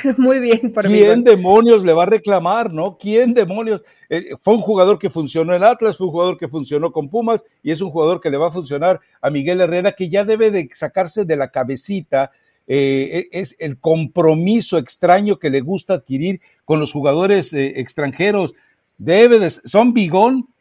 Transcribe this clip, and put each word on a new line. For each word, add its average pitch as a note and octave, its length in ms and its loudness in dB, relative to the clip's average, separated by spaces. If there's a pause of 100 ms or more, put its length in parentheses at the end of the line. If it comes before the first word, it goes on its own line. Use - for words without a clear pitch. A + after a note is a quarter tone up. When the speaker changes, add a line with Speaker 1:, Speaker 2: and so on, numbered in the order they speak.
Speaker 1:
<laughs> B3+ 100 -2
Muy C4 200 4
bien, A#3 340 0
por G#3 140 -2
Speaker 2:
¿quién G#3 160 4
Speaker 1:
Bigón. A3+ 220 6
Speaker 2:
demonios G#3+ 600 6
le E3+ 80 4
va E3+ 120 2
a - 20 2
reclamar, G3+ 680 0
no? D#3+ 240 -6
¿Quién A#3 380 0
demonios? G#3+ 480 -2 (260)
Eh, E3+ 220 -6 (100)
fue G#3 140 2
un A3+ 60 2
jugador F#3+ 400 2
que F#3 100 -4
funcionó D#3+ 460 -4
en F3+ 80 0
Atlas, A3 320 2
fue F#3 100 -6
un E3 60 -8
jugador F3 260 -2
que E3+ 80 -10
funcionó D3 460 -6
con D3 160 -6
Pumas, A3+ 360 -2 (200)
y D3+ 80 -4
es D#3 80 -6
un F#3+ 100 -6
jugador E3 300 -2
que E3 100 -4
le C#3 60 0
va D#3+ 120 0
a D#3 40 -8
funcionar D#3+ 480 -2 (200)
a C3+ 100 -2
Miguel D3+ 300 -2
Herrera, F3+ 320 0
que F#3 160 -8
ya G3 160 -2
debe A3 280 0
de F3 200 -4
sacarse F#3+ 520 -6
de D#3+ 120 -2
la C3+ 140 -4
cabecita, C#3 800 -6 (380)
eh, C#3 640 -2
e-, F3 80 -8
es F3 180 -12
el C#3+ 220 -10
compromiso E3 1000 0
extraño F3+ 640 0
que D3+ 100 -4
le C3+ 100 0
gusta F#3 340 -4
adquirir D#3+ 460 -6 (240)
con D#3 140 0
los D3 140 -6
jugadores, D#3+ 600 0
eh, C3+ 280 -4
extranjeros. D#3 760 -4 (420)
Debe G#3+ 440 4
de, F3 100 0
son A#3 420 0
Bigón A3+ 540 0 (140)